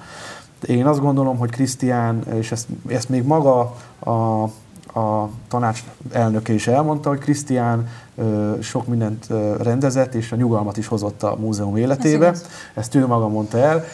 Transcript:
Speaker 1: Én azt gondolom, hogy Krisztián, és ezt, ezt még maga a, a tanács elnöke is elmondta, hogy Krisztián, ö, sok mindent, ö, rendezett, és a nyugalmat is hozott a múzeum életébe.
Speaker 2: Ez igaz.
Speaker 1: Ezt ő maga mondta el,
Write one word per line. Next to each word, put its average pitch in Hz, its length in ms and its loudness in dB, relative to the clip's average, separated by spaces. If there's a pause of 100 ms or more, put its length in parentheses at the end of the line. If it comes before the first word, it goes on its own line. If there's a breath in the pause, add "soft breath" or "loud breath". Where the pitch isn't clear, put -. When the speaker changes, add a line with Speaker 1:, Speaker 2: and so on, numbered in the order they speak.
(680 loud breath)
Speaker 1:
Én 127 200 4
azt 147 140 4
gondolom, 135 380 2
hogy 117 120 -2
Krisztián, 120 720 0 (100)
és 113 200 -2
ezt, 117 160 -6 (200)
ezt 120 200 -4
még 127 160 0
maga 135 520 2 (220 loud breath)
a, - 120 -4 (920)
a 107 280 0 (200)
tanács 120 360 0 (280)
elnöke 113 400 2
is 107 140 0
elmondta, 147 420 2
hogy 143 100 0
Krisztián, 120 680 0 (260 loud breath)
ö, 107 460 0
sok 113 260 -4
mindent, 110 420 -2
ö, 107 320 0
rendezett, 127 540 2
és 117 180 -4
a 113 40 -2
nyugalmat 110 400 2
is 107 100 -4
hozott 104 360 -4
a 107 160 0
múzeum 104 380 -2
életébe. 139 500 4
Speaker 2:
Ez 175 140 6
igaz. - 80 -16 (260 loud breath)
Speaker 1:
Ezt 113 200 -4
ő 135 120 4
maga 113 220 2
mondta 107 300 -2
el, 156 360 4